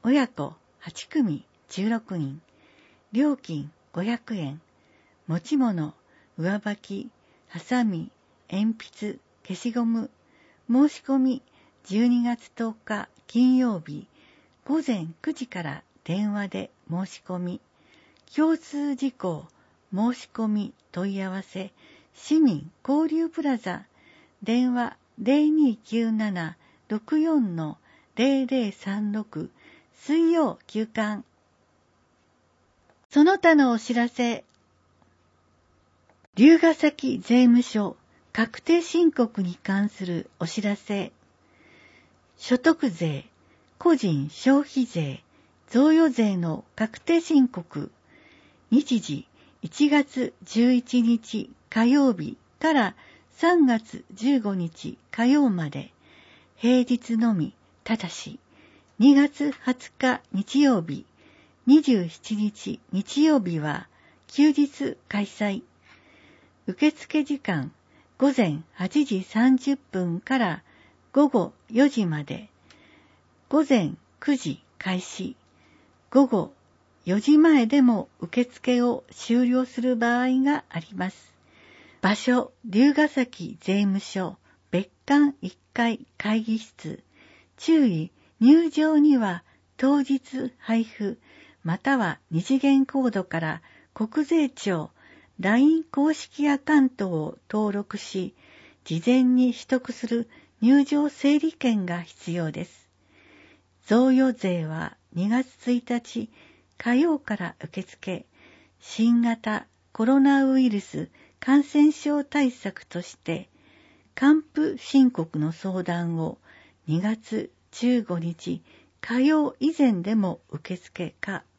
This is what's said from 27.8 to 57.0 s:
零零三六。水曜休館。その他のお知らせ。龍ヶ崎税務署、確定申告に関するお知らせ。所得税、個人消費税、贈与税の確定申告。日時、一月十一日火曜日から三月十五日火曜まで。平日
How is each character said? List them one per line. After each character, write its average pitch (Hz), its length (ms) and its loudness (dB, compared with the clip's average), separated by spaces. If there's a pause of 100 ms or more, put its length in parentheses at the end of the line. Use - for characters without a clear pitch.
零 269 300 0
零 240 280 -4
三 208 400 -6
六。 208 360 -10 (440)
水 330 400 0
曜 294 340 0
休 220 180 -4
館。 214 380 -6 (1900)
そ 294 140 4
の 381 140 4
他 330 180 4
の 269 160 4
お 226 80 -2
知 247 140 -6
ら 240 160 0
せ。 233 340 -4 (1900)
龍 302 220 8
ヶ 330 160 4
崎 294 460 -2
税 247 260 4
務 240 160 6
署、 208 340 -6 (360)
確 - 280 -6
定 339 220 2
申 330 300 2
告 226 320 -2
に 175 100 -4
関 196 360 -4
す - 140 -12
る 175 360 -6
お 165 80 -4
知 196 160 -6
ら 202 120 -2
せ。 196 360 -8 (1300)
所 - 200 -2
得 311 320 0
税、 160 360 -6 (520)
個 339 180 4
人 151 360 -2
消 277 300 2
費 262 240 -4
税、 147 380 -8 (460)
贈 294 240 4
与 320 160 4
税 214 260 0
の 170 300 -4 (100)
確 220 240 -6
定 330 220 0
申 277 260 4
告。 - 440 -10 (800)
日 247 280 2
時、 - 280 -8 (340)
一 285 280 0
月 277 520 0
十 240 320 2
一 247 300 0
日 226 480 -2 (180)
火 226 160 0
曜 269 280 4
日 165 220 -8 (240)
か 320 140 0
ら - 220 0 (380)
三 330 340 2
月 226 360 -4 (120)
十 254 240 0
五 202 160 -4
日 170 420 -8 (140)
火 233 160 0
曜 277 240 4
ま 165 180 -4
で。 143 240 -14 (600)
平 247 240 4
日 240 360 -2